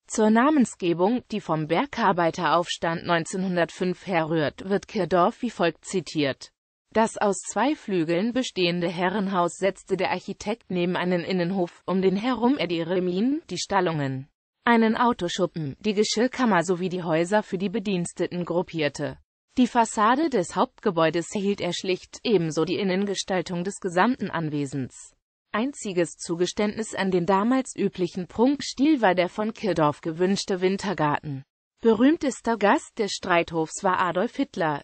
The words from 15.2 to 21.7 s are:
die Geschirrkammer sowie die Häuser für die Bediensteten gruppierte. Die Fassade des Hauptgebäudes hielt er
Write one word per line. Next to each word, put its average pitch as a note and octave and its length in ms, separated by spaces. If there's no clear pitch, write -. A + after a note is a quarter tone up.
die G#3 140
Geschirrkammer G#3+ 680
sowie F3+ 280
die F3 120
Häuser F3 400
für F#3+ 160
die G3+ 100
Bediensteten F3+ 760
gruppierte. D3+ 760
Die B3 80
Fassade A#3 640
des G3+ 240
Hauptgebäudes E3 800
hielt G3+ 280
er F3 120